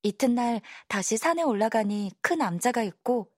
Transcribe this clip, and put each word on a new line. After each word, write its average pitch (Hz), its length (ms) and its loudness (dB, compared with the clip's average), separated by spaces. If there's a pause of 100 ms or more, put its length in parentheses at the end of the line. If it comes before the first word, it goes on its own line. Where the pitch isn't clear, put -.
이튿날 240 600 0 (260)
다시 202 300 -2
산에 330 260 0
올라가니 208 680 0 (100)
큰 330 200 0
암자가 220 420 0
있고 214 540 -2